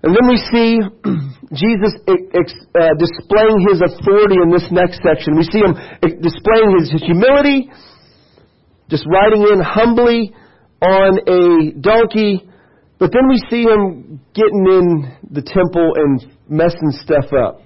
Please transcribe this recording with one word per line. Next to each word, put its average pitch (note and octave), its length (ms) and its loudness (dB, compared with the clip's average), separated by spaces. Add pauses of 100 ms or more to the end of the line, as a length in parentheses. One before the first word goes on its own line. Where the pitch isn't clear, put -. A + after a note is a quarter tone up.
And D#3+ 100 2
then B3 140 4
we B3 80 2 (160)
see A3+ 260 2
<clears throat> F3 760 -8
Jesus G#3 380 -2 (120)
ex-, F3+ 600 -4 (120)
uh, E3 200 2
displaying G3+ 680 0
his F#3+ 140 2
authority G3 640 2
in E3 80 2
this F3 180 0
next F3+ 320 -2
section. D3+ 340 0
We E3 80 2
see G#3+ 200 0
him F3+ 100 0 (280)
ex-, E3 180 -4
displaying G#3 580 0
his, D3 140 -2
his D#3 100 -4
humility, C4+ 680 0 (1200)
just D3+ 180 -6
riding G#3 320 2
in G#3 240 2
humbly A#3 680 -2 (480)
on F#3+ 420 2
a F3 560 0
donkey. G#3+ 640 0 (540)
But F#3 140 0
then B3+ 140 2
we C4 220 2
see A#3 140 -4
him F#3+ 580 -2 (140)
getting G#3 340 0
in F3 480 0 (140)
the C#3+ 100 -8
temple E3+ 560 -2
and C#3+ 400 -2 (100)
messing D#3 540 -2
stuff C#3+ 320 -2
up B2 340 -2